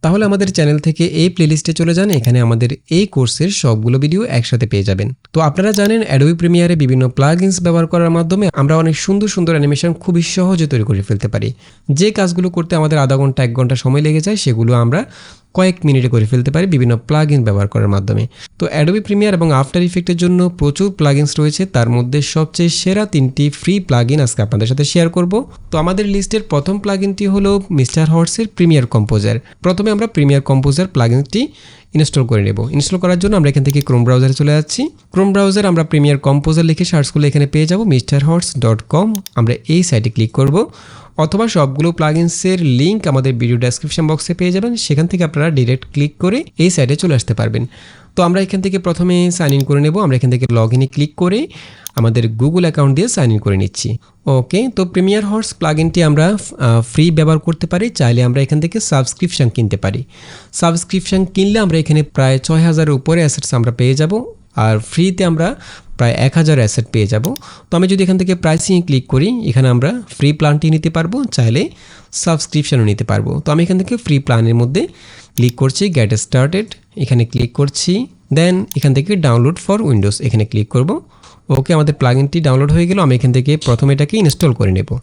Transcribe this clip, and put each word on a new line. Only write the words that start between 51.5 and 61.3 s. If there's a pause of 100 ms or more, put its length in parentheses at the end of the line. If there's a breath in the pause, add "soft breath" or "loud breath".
আমাদের (160)
Google
অ্যাকাউন্ট
দিয়ে
সাইন
ইন
করে
নিচ্ছি। (480 soft breath)
ওকে, (160)
তো (100)
প্রিমিয়ার
হর্স (120)
প্লাগইনটি
আমরা,
আহ, (120)
ফ্রি (140)
ব্যবহার
করতে
পারি, (140)
চাইলে
আমরা
এখান
থেকে (120)
সাবস্ক্রিপশন
কিনতে
পারি। (600 loud breath)
সাবস্ক্রিপশন (140)